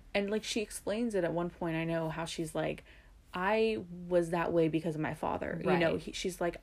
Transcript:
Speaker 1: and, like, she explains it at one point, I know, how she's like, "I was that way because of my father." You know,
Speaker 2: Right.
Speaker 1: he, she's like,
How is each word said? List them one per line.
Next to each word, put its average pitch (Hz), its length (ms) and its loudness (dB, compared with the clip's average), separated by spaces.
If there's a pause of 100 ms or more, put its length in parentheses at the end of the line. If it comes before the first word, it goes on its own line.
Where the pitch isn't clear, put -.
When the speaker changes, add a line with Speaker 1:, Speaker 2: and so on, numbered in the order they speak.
(140)
Speaker 1:
and, 202 160 0
like, 214 140 -2
she - 180 -2
explains 214 520 -4
it 180 100 2
at 156 100 0
one 175 160 0
point, 165 260 -2
I 165 80 0
know, 165 240 0
how 156 160 -4
she's 160 300 -6
like, 156 300 -2 (520)
"I 220 420 2 (300)
was 175 220 4
that 170 220 2
way 165 160 6
because 160 260 0
of 151 60 -2
my 147 140 -2
father." 165 500 -2
You 180 120 4
know, 165 180 4
Speaker 2:
Right. 170 60 -2
Speaker 1:
he, - 120 -10
she's - 280 -4
like, 175 220 0